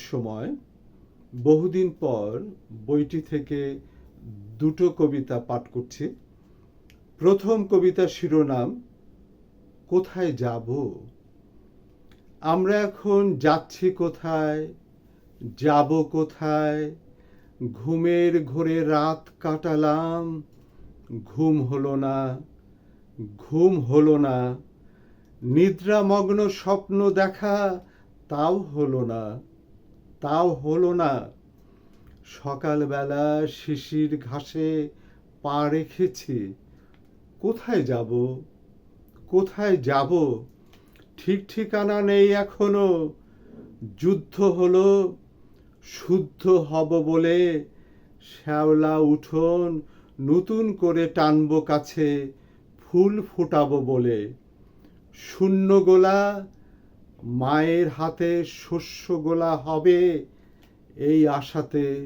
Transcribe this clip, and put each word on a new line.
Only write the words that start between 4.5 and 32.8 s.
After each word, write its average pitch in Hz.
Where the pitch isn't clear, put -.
দুটো 156
কবিতা 139
পাঠ 120
করছি। 123
প্রথম 196
কবিতার 180
শিরোনাম 143
কোথায় 180
যাব? 117
আমরা 185
এখন 202
যাচ্ছি 160
কোথায়, 160
যাব 147
কোথায়? 151
ঘুমের 165
ঘোরে 160
রাত 156
কাটালাম, 160
ঘুম 156
হলো 139
না, 135
ঘুম 170
হলো 151
না। 127
নিদ্রামগ্ন 196
স্বপ্ন 196
দেখা, 190
তাও 156
হলো 135
না, 113
তাও 160
হলো 156
না। 143
সকালবেলা 143